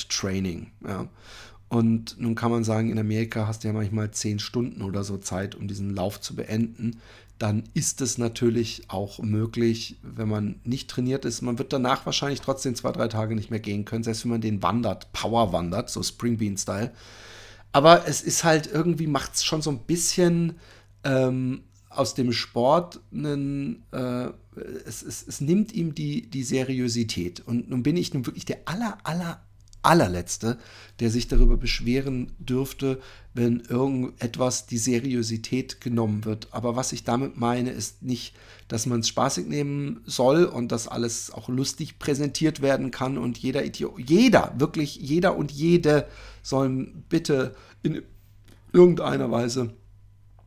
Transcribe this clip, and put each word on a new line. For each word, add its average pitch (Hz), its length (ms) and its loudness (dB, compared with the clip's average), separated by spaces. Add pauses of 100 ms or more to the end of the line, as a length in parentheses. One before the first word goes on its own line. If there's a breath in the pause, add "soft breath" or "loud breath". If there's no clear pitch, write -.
training“, 95 640 -2 (140)
ja. 95 220 -6 (600 loud breath)
Und 113 500 2
nun 117 160 0
kann 117 160 0
man 117 140 0
sagen, 110 260 0
in 110 80 -2
Amerika 110 480 -2
hast 110 160 -6
du 110 60 -2
ja 107 40 -2
manchmal 107 380 -2
zehn 104 280 -2
Stunden 123 420 -4
oder 98 240 -4
so 98 120 -6
Zeit, 95 380 -6
um 101 140 -8
diesen 98 260 -4
Lauf 95 240 -4
zu - 160 -10
beenden. 113 640 -4 (380 loud breath)
Dann 107 260 0 (100)
ist - 280 -2
es 127 160 -2
natürlich 117 720 0
auch 101 300 -6
möglich, 113 840 0
wenn 113 260 -6
man 104 380 -2
nicht 123 240 -6
trainiert 127 340 -2
ist. 123 180 -4
Man 120 180 -2
wird - 120 -4
danach 131 340 0
wahrscheinlich 143 360 -2
trotzdem 135 340 -2
zwei, - 160 -4
drei 120 160 -2
Tage 110 280 -2
nicht 101 160 -6
mehr 110 100 -4
gehen 104 240 -4
können, 113 180 -4
selbst 113 220 -4
wenn 120 60 0
man 117 100 0
den 107 200 -2
wandert, 98 520 0
Power 107 400 2
wandert, 87 360 -2
so 104 140 -6
Springbean-Style. 110 880 -2 (800 loud breath)
Aber 165 340 8
es 151 160 -2
ist - 220 -2
halt, 160 260 4
irgendwie 160 380 0
macht's - 380 -2
schon 156 160 0
so 151 80 -2
ein 135 160 -2
bisschen, 170 720 2 (500 loud breath)
ähm, 131 560 2 (280)
aus 135 260 -2
dem 123 160 2
Sport 143 680 2 (140)
einen, 143 800 -4
äh, 123 380 -4 (560)
es, - 180 -12
es, - 220 -12
es - 160 -8
nimmt 180 320 2
ihm 170 220 -4
die, 147 340 -6
die 135 140 -6
Seriosität. 123 960 -2
Und 117 300 -4
nun 127 140 -2
bin 151 140 2
ich - 160 -2
nun 131 120 -2
wirklich - 200 -8
der - 200 -6
aller, 202 380 -4
aller, 170 380 -6 (400)
allerletzte, 117 760 2 (420 loud breath)
der 117 100 2
sich 120 180 -2
darüber 127 300 8
beschweren 127 800 -2
dürfte, 131 640 -2 (320 loud breath)
wenn 120 260 2
irgendetwas 127 1080 -2
die 120 100 -4
Seriosität 120 1040 -2
genommen 110 420 0
wird. 110 280 -6
Aber 120 260 -4
was 127 160 -2
ich 117 100 -10
damit 127 320 -2
meine, 123 360 0
ist 117 320 -10
nicht, 127 320 -6 (340 loud breath)
dass 113 160 -2
man's 120 240 0
spaßig 139 380 0
nehmen 143 580 -4
soll 143 400 4
und 120 260 -4
dass 117 160 -4
alles 120 440 -4
auch - 180 -12
lustig 135 500 -4
präsentiert 147 600 0
werden 135 300 2
kann 135 260 -2
und 120 200 -2
jeder 139 280 -2
Idio-, - 320 -6
jeder, 160 600 6
wirklich 151 380 0
jeder 175 400 2
und 147 160 -4
jede 151 560 4 (340 loud breath)
sollen 131 680 -2
bitte 143 460 0 (280 loud breath)
in - 180 -2 (720)
irgendeiner 147 580 6
Weise 120 440 0 (720)